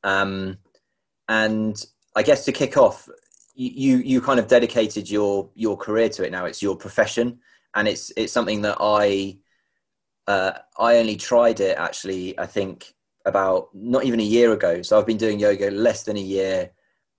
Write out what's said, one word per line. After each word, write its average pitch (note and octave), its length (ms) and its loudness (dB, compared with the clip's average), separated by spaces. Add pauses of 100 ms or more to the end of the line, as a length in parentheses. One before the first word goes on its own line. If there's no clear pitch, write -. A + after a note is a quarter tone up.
Um, G2 560 -2 (680)
and A2 540 0 (320)
I G#2+ 60 2
guess C3+ 240 2
to C3+ 60 -2
kick - 260 -2
off, - 300 4
y-, - 640 -14
you, C3 240 2
you B2+ 240 0
kind B2+ 180 2
of G#2+ 80 0
dedicated A2+ 640 2
your, G2+ 460 -2
your G#2+ 200 -2
career A2 340 0
to - 140 -8
it E2 80 -4
now. F2+ 140 -6
It's C#2 160 -10
your G2 140 -2
profession, A#2 640 -2 (360)
and G#2 120 0
it's, - 300 -6
it's G#2+ 160 -4
something G#2+ 300 -2
that G#2 160 -2
I, G2+ 580 2 (880)
uh, F#2+ 260 0 (260)
I A#2 180 6
only G#2+ 200 0
tried A#2 420 2
it F#2+ 180 0
actually, F#2 640 -8
I F#2 60 -6
think F#2+ 480 -8 (320)
about F#2+ 480 0
not A#2+ 320 -2
even A#2 140 0
a A2 40 0
year A2+ 300 4
ago. F2 280 0
So G#2+ 160 2
I've G#2 80 4
been A2 120 -2
doing G#2 220 -2
yoga G2+ 320 2
less A2 320 0
than G#2 140 -6
a G2 40 -6
year, F#2+ 500 -4 (480)